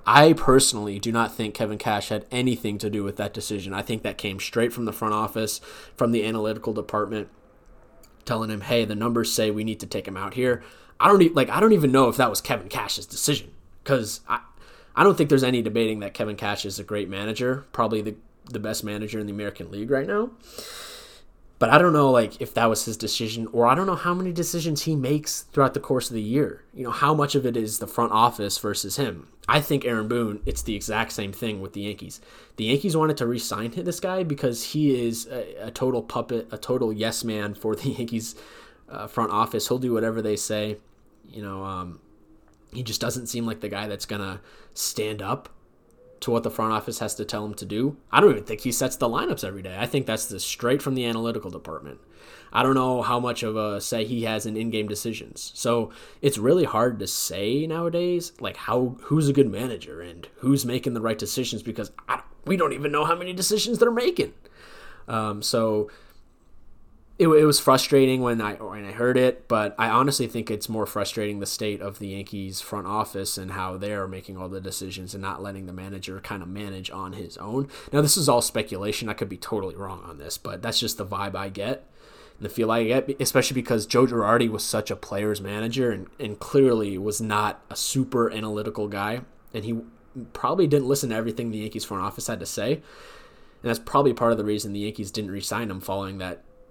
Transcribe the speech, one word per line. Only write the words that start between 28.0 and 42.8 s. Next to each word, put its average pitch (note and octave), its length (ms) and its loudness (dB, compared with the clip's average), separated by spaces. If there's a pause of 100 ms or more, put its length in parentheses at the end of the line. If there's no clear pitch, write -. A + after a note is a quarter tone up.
office A2 440 4
versus G2+ 380 -4
him? G2+ 320 -4 (180)
I C#3 140 4
think C#3+ 240 0
Aaron A2+ 240 0
Boone, A2+ 380 -2
it's - 160 -2
the A2+ 120 -4
exact G#2+ 380 -2
same G2 220 -6
thing G#2+ 260 -6
with F#2+ 140 -10
the G2+ 80 -8
Yankees. G2+ 400 -10 (340)
The A2 80 -4
Yankees C#3 320 2
wanted D#3 220 2
to A#2+ 100 -2
re-sign A#2 460 -4
hi-, F3 80 -6
this F3 180 -4
guy F#3 240 -2
because C#3 400 -2
he C#3 420 2
is A2+ 220 -4
a, G#2+ 400 -10
a - 40 -12
total B2+ 300 0
puppet, A#2 480 -6
a G#2+ 80 -10
total B2 360 -2
yes A2 320 -2
man G#2 300 -4
for A2 200 -2
the C#3 140 -4
<laughs> - 80 -4
Yankees, A2+ 380 -6 (520)
uh, G#2 200 -12
front A2 240 -2
office. A2 360 0
He'll B2+ 120 0
do B2+ 120 0
whatever A2+ 300 0
they G#2+ 160 0
say. G#2+ 400 -2 (500)
You A2 140 -14
know, G2 240 -8
um, F2+ 340 -8 (720)
he B2+ 120 -8